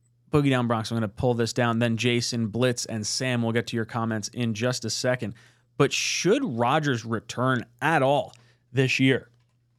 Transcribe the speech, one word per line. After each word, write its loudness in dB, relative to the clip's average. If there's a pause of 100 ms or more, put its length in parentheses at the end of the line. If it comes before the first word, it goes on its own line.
(300)
Boogie 4
Down 2
Bronx, -2
I'm -2
gonna -2
pull 0
this 0
down. 2
Then 2
Jason, 0
Blitz, 0
and -6
Sam, -2
we'll 0
get 0
to -6
your -2
comments -4
in -2
just -2
a -6
second. -2 (420)
But 4
should 0
Rodgers 0
return -2 (180)
at 2
all 0 (380)
this 0
year? 2 (480)